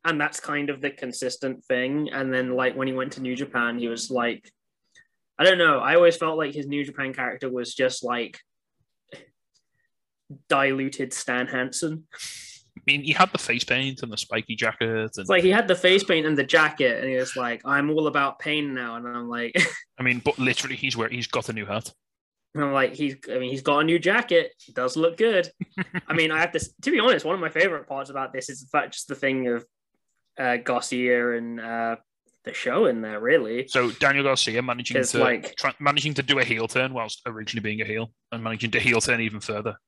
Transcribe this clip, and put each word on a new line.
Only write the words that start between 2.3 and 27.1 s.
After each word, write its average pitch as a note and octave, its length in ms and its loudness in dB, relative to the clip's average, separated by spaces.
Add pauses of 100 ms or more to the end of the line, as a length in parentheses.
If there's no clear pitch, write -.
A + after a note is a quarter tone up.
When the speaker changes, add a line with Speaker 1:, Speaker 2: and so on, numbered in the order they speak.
Speaker 1:
then, B2+ 240 0
like, B2+ 200 0
when C3 140 -2
he C3 40 -4
went C3 200 -4
to C3 80 -10
New B2+ 160 -4
Japan, A#2+ 420 -2
he A#2+ 80 -2
was A#2 240 -6
like, A#2+ 400 -2 (880)
I D#3 60 6
don't F#3 120 8
know. D#3 220 6
I C3 160 4
always E3+ 220 8
felt D#3+ 200 0
like D3 160 -2
his C#3+ 140 -6
New C#3+ 160 -2
Japan C3+ 300 -6
character B2+ 360 -6
was B2 240 -6
just, B2+ 300 0
like, A#2+ 340 -4 (2000)
diluted C3+ 640 0
Stan B2+ 340 -2
Hansen. C3+ 580 -4 (720)
Speaker 2:
I - 80 -18
mean, C#3+ 180 0
he D3 100 -2
had F#3 180 4
the - 60 -6
face A#2+ 260 -4
paint C3 400 -4
and A#2 80 -10
the G#2 60 -8
spiky A2 380 -6
jacket. A2+ 340 -2
And A2 280 -2
Speaker 1:
It's F#2+ 120 -8
like F3+ 140 4
he F#3 80 6
had G#3 160 4
the F#3 80 4
face F#3 280 4
paint D#3+ 220 2
and D#3 120 2
the C#3 60 2
jacket, D3+ 560 4
and C3 100 -4
he C3 60 -2
was B2+ 200 -2
like, A#2+ 300 -4
"I'm C#3 240 2
all D#3 180 2
about C#3 320 0
pain D3+ 340 -4
now." A#2+ 240 -6
And A#2+ 100 -10
I'm A#2+ 220 -8
like, A#2+ 260 -6
<laughs> - 440 -2
Speaker 2:
I C3 40 -4
mean, B2 160 2
but D3 180 0
literally, C3 380 -2
he's B2 220 -4
where A2+ 120 -2
he's A#2+ 180 -6
got A#2+ 220 -4
a A#2 40 -6
new G#2+ 120 -6
hat. A2 260 -6 (640)
Speaker 1:
And D3+ 80 -2
I'm C#3 100 -2
like, C3 200 2
he's, C#3+ 220 -4 (160)
I B2+ 80 -2
mean, B2+ 100 -4
he's C3+ 140 -6
got D3 160 4
a D3+ 40 2
new E3 140 2
jacket. F3 540 2 (160)
It A2+ 80 -20
does B2+ 200 -2
look E3 220 2
good. G#3+ 320 4 (280)
Speaker 2:
<laughs> F3+ 300 -6
Speaker 1:
I D#3+ 60 -4
mean, D#3+ 160 2
I D#3 100 0
have F3 120 2
to, E3 80 -2
s-, - 140 -6 (100)
to C#4 80 0
be D#4 80 4
honest, G#3+ 260 4